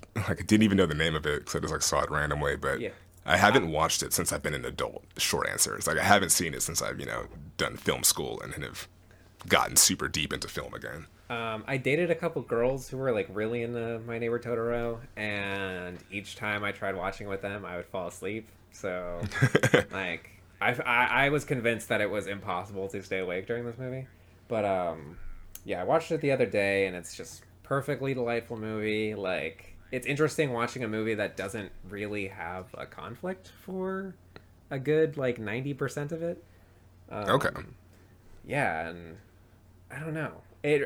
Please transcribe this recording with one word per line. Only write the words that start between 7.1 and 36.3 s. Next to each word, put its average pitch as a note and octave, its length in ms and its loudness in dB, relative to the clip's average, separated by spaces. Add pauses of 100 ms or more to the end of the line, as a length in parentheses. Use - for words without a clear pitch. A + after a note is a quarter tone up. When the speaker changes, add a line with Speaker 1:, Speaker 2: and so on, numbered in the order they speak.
Speaker 1:
done A#1+ 200 -2
film C2+ 260 0
school A1+ 380 0
and - 140 -8
have - 320 -8 (600)
gotten - 280 4
super - 320 4
deep D2 260 -2
into C#2+ 140 -6
film B1 260 -8
again. C2 340 -10 (220)
Speaker 2:
Um, A2+ 360 -4
I C3+ 120 0
dated D#3+ 340 2
a D#3+ 40 4
couple D#3+ 260 -2
girls B2 480 2
who C3 80 -6
were, C3 160 2
like, G2+ 180 2
really A2 320 -2
into A#2 420 -4
My A#2 140 -6
Neighbor A#2 200 0
Totoro, A#2 600 0 (160)
and G2 960 -4
each G2 240 -8
time G#2 280 -2
I G2+ 100 -2
tried G2 220 -4
watching G2 340 -4
with G2 120 -4
them, G2+ 220 -6
I F2+ 140 -8
would F2 80 -6
fall F2+ 240 -6
asleep. G#2+ 400 -6 (240)
So, F2+ 560 -4 (320)
Speaker 1:
<laughs> A#2+ 300 4
Speaker 2:
like, F2+ 380 -4 (300)
I, A2 140 2
I, B2 320 4 (200)
I C#3+ 40 4
was D3 160 2
convinced A#2 420 0
that G#2+ 140 2
it G#2 80 2
was G2 180 -2
impossible G2 600 -4
to G2+ 120 -6
stay F#2+ 180 -2
awake F#2 280 -2
during A#2+ 180 -2
this A#2 120 -8
movie. C3 300 -8 (420)
But, A2 160 2
um, E2+ 520 -2 (460)
yeah, F#2 160 -2
I F2+ 60 -2
watched D#3+ 260 2
it D#3 80 2
the C#3+ 120 2
other B2+ 140 4
day, G2 420 4
and F2+ 100 -4
it's - 180 -10
just - 280 -14 (200)
perfectly C3+ 500 -2
delightful A#2 440 -2
movie. G#2+ 580 0
Like, F2 600 -2 (140)
it's B2+ 160 -2
interesting C#3+ 440 2
watching A#2+ 320 0
a A#2 60 -2
movie A2 240 0
that G#2 240 0
doesn't G2 340 -6 (180)
really G2+ 380 -4
have F#2 380 -8 (120)
a - 80 -8
conflict F3+ 640 -10 (100)
for F#3+ 540 -6 (540)
a C#3 100 -4
good, D3+ 360 4
like, B2+ 240 0
ninety A#2+ 340 -2
percent C#3+ 380 -4
of E3 120 -4
it. E3+ 200 -4 (640)